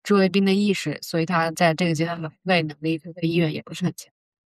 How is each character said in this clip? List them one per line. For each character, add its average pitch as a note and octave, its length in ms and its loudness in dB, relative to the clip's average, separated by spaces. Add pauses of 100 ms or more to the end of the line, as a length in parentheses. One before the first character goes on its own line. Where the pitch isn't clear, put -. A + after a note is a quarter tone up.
治 - 120 0
胃 F#3+ 140 6
病 G3 160 2
的 G3 80 4
意 G3+ 220 2
识， - 280 -6
所 - 180 -4
以 E3 60 -2
他 E3 260 0
在 E3 220 4
这 F3 120 -2
个 E3 80 2
阶 D#3 100 0
段 E3+ 160 -6
的 D#3 80 -8
预 - 200 -14
备 F3 140 4
能 D3+ 180 -6
力 D#3+ 180 -2
和 E3 140 -16 (100)
意 E3 140 0
愿 D#3+ 160 2
也 D3 100 -8
不 - 100 -16
是 E3 120 -8
很 F3 120 -2
强。 - 160 -20 (360)